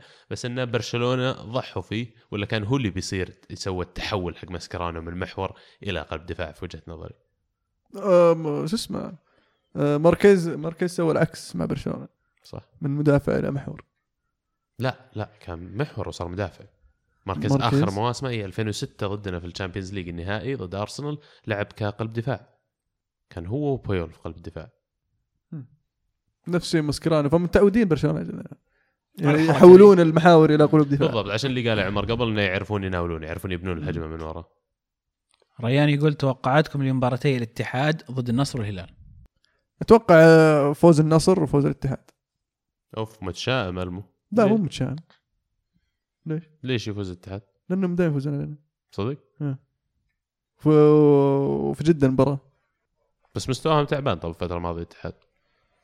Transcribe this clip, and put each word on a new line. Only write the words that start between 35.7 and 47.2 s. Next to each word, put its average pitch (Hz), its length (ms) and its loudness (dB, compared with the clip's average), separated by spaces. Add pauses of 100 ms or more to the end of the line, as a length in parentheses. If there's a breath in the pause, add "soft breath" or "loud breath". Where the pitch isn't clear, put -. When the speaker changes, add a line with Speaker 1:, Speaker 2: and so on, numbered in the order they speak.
Speaker 4:
يقول: 147 240 2
"توقعاتكم 139 720 -2
لمباراتي 131 540 -2
الاتحاد 127 760 -4
ضد 127 180 -6
النصر 131 300 -2
والهلال؟" 101 300 -8 (920)
Speaker 2:
أتوقع، 220 380 6
آه، 156 540 8
فوز 165 260 6
النصر 160 440 4
وفوز 143 220 0
الاتحاد. - 460 -6 (840)
Speaker 1:
أوف، 110 260 -10
متشائم 92 560 -6
ألمو. 90 240 -8 (280)
Speaker 2:
لا، 220 120 2
Speaker 1:
ليه؟ 196 60 2
Speaker 2:
مو 220 80 2
متشائم. - 380 -4 (1300)
ليش؟ 160 180 -8 (200)
Speaker 1:
ليش 127 240 -4
يفوز 101 220 -6
الاتحاد؟ 95 320 -12 (280)